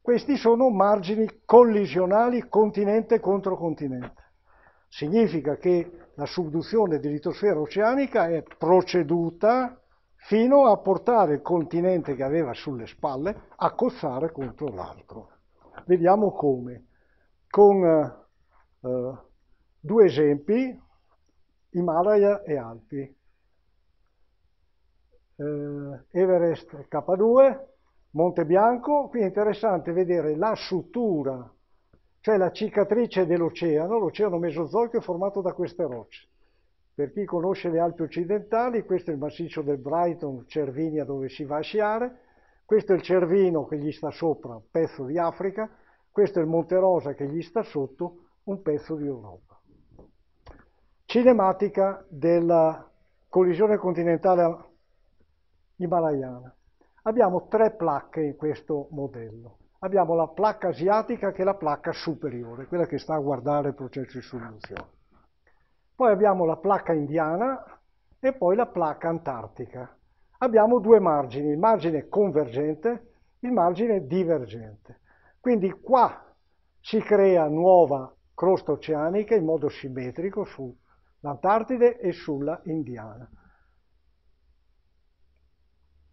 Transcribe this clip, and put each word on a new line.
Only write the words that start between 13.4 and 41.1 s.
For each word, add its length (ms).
a 180
cozzare 560
contro 380
l'altro. 600
Vediamo 440
come. 540
Con, 340
eh, 1300
due 240
esempi, 760
Himalaya 720
e 140
Alpi. 600
Eh, 800
Everest 720
K 300
due, 580
Monte 360
Bianco, 600
qui 140
è 20
interessante 680
vedere 460
la 180
sutura, 1000
cioè 160
la 160
cicatrice 720
dell'oceano, 720
l'oceano 400
mesozoico 600
è 20
formato 400
da 120
queste 300
rocce. 460
Per 160
chi 140
conosce 440
le 120
Alpi 220
occidentali, 800
questo 260
è 40
il 40
massiccio 440
del 160
Brighton, 680
Cervinia, 580
dove 240